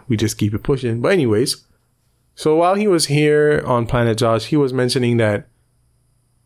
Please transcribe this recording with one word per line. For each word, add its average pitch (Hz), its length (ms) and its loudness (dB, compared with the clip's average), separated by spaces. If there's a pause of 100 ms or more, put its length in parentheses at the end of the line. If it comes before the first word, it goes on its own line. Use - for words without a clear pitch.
we 117 80 0
just 107 220 -4
keep 104 160 -2
it 104 100 -6
pushing. 120 380 -4
But 151 100 0
anyways, 131 460 0 (800)
so 156 200 0
while 175 200 2
he 208 120 0
was 170 180 2
here 147 600 2
on 120 200 0
Planet 117 320 0
Josh, 113 280 0
he 156 120 -2
was 135 160 0
mentioning 123 440 0
that 107 300 0 (1000)